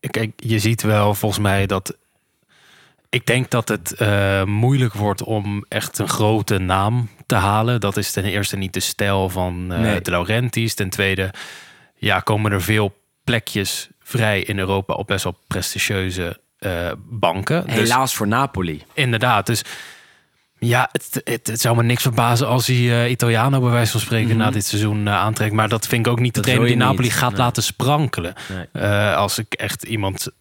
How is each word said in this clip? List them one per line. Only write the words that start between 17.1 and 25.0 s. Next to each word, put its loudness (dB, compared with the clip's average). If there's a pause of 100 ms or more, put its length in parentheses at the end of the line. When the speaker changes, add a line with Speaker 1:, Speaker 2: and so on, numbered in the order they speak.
Speaker 1:
Dus -6
Speaker 2:
Helaas 2
voor -2
Napoli. -2 (100)
Speaker 1:
Inderdaad, 2
dus 0 (960)
ja, 2
het, -4
het, -4
het -4
zou 2
me 4
niks 2
verbazen 2
als 2
hij, 2 (280)
eh, 0
Italiano 2
bij 2
wijze 4
van 0
spreken 0
Speaker 2:
Mhm. 2
Speaker 1:
na 2
dit -2
seizoen, 0